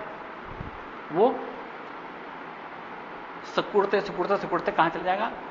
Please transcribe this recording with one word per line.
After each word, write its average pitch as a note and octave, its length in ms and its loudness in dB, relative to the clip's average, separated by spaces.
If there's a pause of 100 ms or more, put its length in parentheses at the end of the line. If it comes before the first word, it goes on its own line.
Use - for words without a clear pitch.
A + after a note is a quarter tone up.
(1120)
वो A#3 280 6 (2250)
सिकुड़ते, G3 460 4
सिकुड़ते, F3+ 360 2
सिकुड़ते F3 360 2
कहां E3 180 8
चला F3 120 -4
जाएगा? G3+ 300 2 (180)